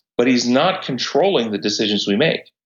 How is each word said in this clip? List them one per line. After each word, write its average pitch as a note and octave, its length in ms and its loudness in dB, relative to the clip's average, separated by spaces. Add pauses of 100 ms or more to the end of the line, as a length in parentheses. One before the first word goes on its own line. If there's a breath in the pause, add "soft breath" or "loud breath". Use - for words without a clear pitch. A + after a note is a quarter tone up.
(200)
but A#2+ 80 2
he's A#2+ 200 2
not D#3 360 2
controlling C#3 680 0
the G#2 80 -4
decisions G#2 480 -2
we G2+ 120 0
make. - 340 -2 (140)